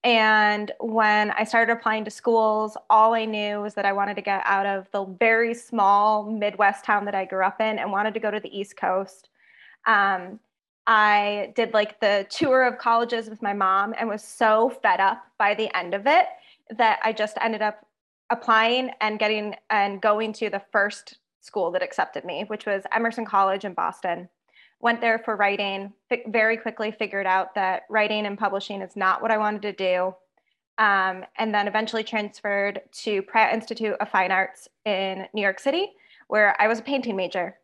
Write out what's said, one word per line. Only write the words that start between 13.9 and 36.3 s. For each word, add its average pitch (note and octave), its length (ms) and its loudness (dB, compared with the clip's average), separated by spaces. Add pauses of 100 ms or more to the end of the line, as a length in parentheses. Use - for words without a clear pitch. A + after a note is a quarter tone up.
and A3+ 100 -4
was G#3+ 140 -6
so A3+ 480 2 (120)
fed F#3+ 180 4
up G3 220 2 (160)
by G#3 160 2
the G#3+ 200 -4
end F3 200 -4
of G3+ 120 -4
it F4 200 4 (500)
that A3 260 4
I A3 120 0
just A3 260 -4
ended A3 220 -2
up G#3+ 240 -4 (420)
applying A#3+ 600 2 (100)
and G#3+ 180 -2
getting, G#3+ 360 -2 (160)
and G3+ 320 0
going A3 320 0
to G#3+ 160 -4
the G3 120 -6 (100)
first - 460 -2 (220)
school F3+ 300 -4
that F#3 120 -2
accepted - 440 -4
me, F3 220 -8
which G#3+ 180 -10
was G3 160 -4 (100)
Emerson A3+ 320 -2
College G3 400 0
in F#3+ 80 -8
Boston. F3 560 -6 (540)
Went A#3 200 0
there A3+ 160 0
for A3+ 180 -6
writing, G3+ 560 -2 (160)
fi-, A#3+ 200 -4
very A3 280 0
quickly A3 340 -8
figured G3 360 -6
out F#3+ 280 0
that F#3 360 -2
writing G#3+ 340 0
and G3+ 140 -6
publishing G3 420 -4
is F#3 160 -12
not F#3 240 0
what A3 100 -2
I A3 60 2
wanted G#3+ 240 -2
to G#3 120 -6
do. F#3 420 -2 (640)
Um, F#3+ 440 2 (140)
and A3 180 -2
then G#3 140 0
eventually A3 340 -4
transferred G3+ 760 -4 (220)
to G#3 180 -2
Pratt A3 320 2
Institute A3 480 -4
of G#3 80 -2
Fine F#3+ 240 0
Arts - 380 -2 (160)
in F#3+ 480 -4
New G#3 80 -2
York G3 180 0
City, F4+ 320 -2 (360)
where G#3 300 4